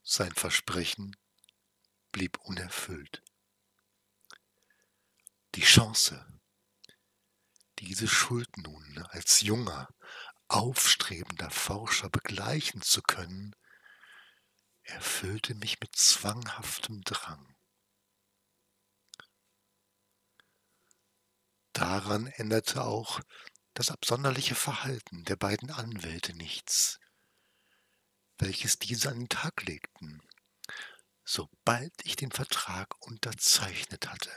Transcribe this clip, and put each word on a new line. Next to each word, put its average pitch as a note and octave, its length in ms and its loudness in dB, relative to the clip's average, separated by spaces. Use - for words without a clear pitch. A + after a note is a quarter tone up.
Sein F2+ 320 0
Versprechen F2+ 800 -2
blieb F#2+ 280 -4
unerfüllt. F2+ 800 -10
Die F2+ 60 -2
Chance, - 640 8
diese F#2+ 280 -2
Schuld - 500 2
nun D2+ 520 -12
als - 320 6
junger, G#2 460 0
aufstrebender F2 1040 2
Forscher G2+ 580 -2
begleichen G#2+ 720 -2
zu - 200 4
können, F#2+ 540 -4
erfüllte - 720 -4
mich G#2+ 260 -4
mit - 160 -10
zwanghaftem G#2+ 1080 2
Drang. - 520 -8
Daran G2+ 540 0
änderte A2+ 560 0
auch A2+ 380 -4
das - 160 0
absonderliche C3 680 0
Verhalten A#2+ 680 -4
der G2+ 120 0
beiden G#2 360 -2
Anwälte F2 640 -6
nichts, - 640 0
welches - 420 0
diese A#2+ 300 0
an A#2 100 -6
den A#2+ 100 -6
Tag - 360 -4
legten, - 560 -10
sobald A#2+ 680 0
ich - 120 -4
den C3 160 -6
Vertrag - 680 -4
unterzeichnet - 1120 0
hatte. - 260 -8